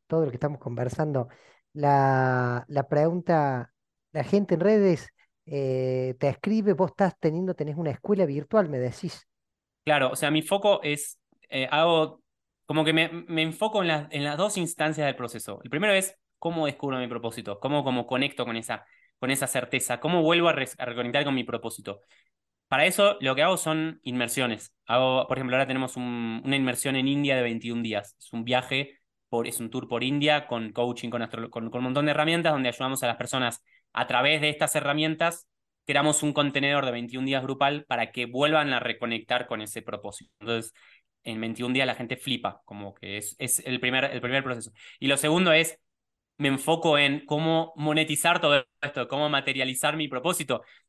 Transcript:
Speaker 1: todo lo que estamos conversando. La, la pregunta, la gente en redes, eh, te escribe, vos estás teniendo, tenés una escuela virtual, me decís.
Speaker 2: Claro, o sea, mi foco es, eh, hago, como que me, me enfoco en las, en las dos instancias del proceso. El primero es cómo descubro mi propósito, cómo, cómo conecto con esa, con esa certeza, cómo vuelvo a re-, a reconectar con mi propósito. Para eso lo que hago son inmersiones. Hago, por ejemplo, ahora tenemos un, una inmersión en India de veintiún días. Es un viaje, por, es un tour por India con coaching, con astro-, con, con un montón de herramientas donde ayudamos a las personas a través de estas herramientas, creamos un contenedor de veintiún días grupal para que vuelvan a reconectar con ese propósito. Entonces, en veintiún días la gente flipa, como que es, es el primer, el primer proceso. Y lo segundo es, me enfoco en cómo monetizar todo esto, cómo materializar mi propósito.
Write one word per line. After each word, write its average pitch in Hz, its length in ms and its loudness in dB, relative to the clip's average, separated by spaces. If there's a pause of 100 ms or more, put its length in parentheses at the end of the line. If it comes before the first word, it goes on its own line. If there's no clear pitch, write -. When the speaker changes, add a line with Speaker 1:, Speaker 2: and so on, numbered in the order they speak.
Speaker 1:
todo 160 200 0
lo 139 40 0
que 120 60 -6
estamos 147 240 -4
conversando. 123 720 -2 (440)
La, 131 920 4
la 143 200 -2
pregunta, 151 840 2 (380)
la 147 120 -4
gente 190 320 2
en 160 40 2
redes, 196 500 4 (360)
eh, 131 760 -2
te 143 100 2
escribe, 208 440 2
vos 165 180 2
estás 185 280 2
teniendo, 175 360 0
tenés 147 220 -6
una 165 140 -2
escuela 196 340 0
virtual, 151 440 0
me 135 100 -4
decís. - 480 -6 (560)
Speaker 2:
Claro, 139 280 4
o 135 40 -6
sea, 147 160 2
mi 156 100 4
foco 202 420 4
es, - 360 -4 (300)
eh, 131 200 -2
hago, 160 520 4 (440)
como 151 200 2
que 156 80 4
me, 165 160 4
me 165 320 -4
enfoco 202 400 0
en 175 80 2
las, 151 220 0
en 143 120 -4
las 147 140 -2
dos 202 200 0
instancias 156 480 -2
del 135 100 -2
proceso. 113 480 -10
El 120 60 -16
primero 196 240 2
es 190 240 0 (220)
cómo 165 260 -2
descubro 139 340 -4
mi 123 80 -4
propósito, 117 520 -8
cómo, 143 240 0
cómo 127 240 -2
conecto 127 380 -2
con 113 100 -6
esa, 113 300 -8 (340)
con 127 120 -2
esa 131 160 -2
certeza, 127 520 -2
cómo 170 220 2
vuelvo 170 280 4
a 160 40 4
re-, 135 240 -4
a 131 80 -8
reconectar 120 400 -2
con 139 100 0
mi 123 80 0
propósito. 117 580 -8 (680)
Para 139 160 2
eso 202 340 4
lo 131 160 0
que 143 80 2
hago 180 140 4
son 160 460 -2
inmersiones. 123 720 -4 (140)
Hago, 131 400 2
por 127 100 -2
ejemplo, 127 200 -2
ahora 135 100 2
tenemos 131 300 -4
un, 117 460 -4
una 135 120 0
inmersión 135 400 -2
en 131 120 0
India 139 280 2
de 127 80 2
veintiún 117 400 -4
días. 107 360 -6
Es - 140 -20
un 117 120 -6
viaje, 127 540 -2 (300)
por, 117 180 -2
es 117 120 -8
un 113 100 -8
tour 127 180 -6
por 120 160 -4
India 143 440 2
con 113 240 -6
coaching, 120 380 -2
con 117 120 -4
astro-, 113 300 -8
con, 113 180 -8
con 123 100 -6
un 123 40 -4
montón 135 220 0
de 147 60 2
herramientas 160 420 2
donde 131 160 0
ayudamos 131 340 -4
a 123 40 2
las 117 100 -2
personas 123 460 -4 (280)
a 123 160 -2
través 139 340 2
de 151 80 2
estas 151 260 0
herramientas, 156 720 0 (380)
creamos 147 380 2
un 147 100 0
contenedor 139 520 2
de 123 60 -2
veintiún 120 340 -6
días 135 180 0
grupal 139 420 0
para 117 260 -2
que 123 140 -4
vuelvan 143 480 2
a 123 60 0
reconectar 117 640 -2
con 110 160 -6
ese 107 220 -10
propósito. - 560 -12
Entonces, 113 340 -4 (500)
en 113 160 -8
veintiún 113 340 -4
días 135 120 2
la 123 80 0
gente 123 240 -8
flipa, 113 480 -6
como 101 300 -14
que 98 220 -8
es, - 200 -10
es 127 220 -2
el 127 200 -6
primer, 127 260 0
el 127 160 -4
primer 131 220 -2
proceso. 120 280 -8 (280)
Y 135 80 -4
lo 139 100 4
segundo 165 340 4
es, 160 280 4 (580)
me 143 100 0
enfoco 156 500 2
en 143 280 2
cómo 160 500 0
monetizar 156 680 2
todo 143 240 4 (160)
esto, 135 260 -6
cómo 147 220 0
materializar 135 640 -2
mi 156 120 -4
propósito. 135 560 -2 (260)